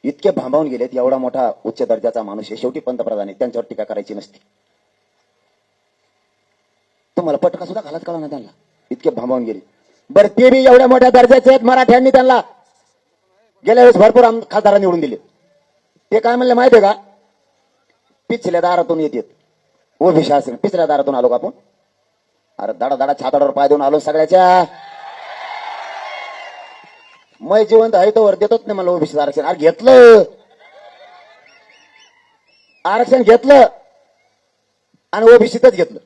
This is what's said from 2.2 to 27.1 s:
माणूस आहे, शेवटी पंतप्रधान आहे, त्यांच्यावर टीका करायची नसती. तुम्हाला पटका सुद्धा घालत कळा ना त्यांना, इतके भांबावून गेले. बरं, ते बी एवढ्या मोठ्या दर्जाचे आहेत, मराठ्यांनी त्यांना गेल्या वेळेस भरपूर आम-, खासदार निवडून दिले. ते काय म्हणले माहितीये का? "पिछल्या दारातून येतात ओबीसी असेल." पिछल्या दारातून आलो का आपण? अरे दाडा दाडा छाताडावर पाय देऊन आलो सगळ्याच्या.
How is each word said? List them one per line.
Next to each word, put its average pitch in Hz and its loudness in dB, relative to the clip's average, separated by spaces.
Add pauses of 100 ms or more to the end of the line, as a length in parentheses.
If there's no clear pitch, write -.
माणूस 104 -14
आहे, 107 -16
शेवटी 131 -10
पंतप्रधान 110 -10
आहे, 98 -20
त्यांच्यावर 117 -8
टीका 107 -12
करायची 104 -14
नसती. - -20 (2750)
तुम्हाला 170 -6
पटका 180 -6
सुद्धा - -14
घालत 160 -14
कळा 170 -12
ना 151 -14
त्यांना, 135 -16 (380)
इतके 131 -6
भांबावून 123 -8
गेले. 107 -12 (500)
बरं, 202 2
ते 254 2
बी 262 2
एवढ्या 254 6
मोठ्या 254 4
दर्जाचे 247 6
आहेत, 262 2
मराठ्यांनी 254 2
त्यांना 254 2 (1300)
गेल्या 240 4
वेळेस 233 6
भरपूर 220 4
आम-, 226 -2
खासदार 208 0
निवडून 180 -2
दिले. 127 -8 (960)
ते 220 0
काय 233 -2
म्हणले 247 0
माहितीये 247 4
का? 196 0 (1400)
"पिछल्या 180 -6
दारातून 175 -2
येतात 139 -6 (760)
ओबीसी 165 0
असेल." 131 -4
पिछल्या 180 -6
दारातून 143 -4
आलो 123 -2
का 123 -2
आपण? 160 -8 (1080)
अरे 107 -10
दाडा 131 -6
दाडा 135 -6
छाताडावर 143 -4
पाय 139 -4
देऊन 147 0
आलो 143 -2
सगळ्याच्या. 175 2 (2750)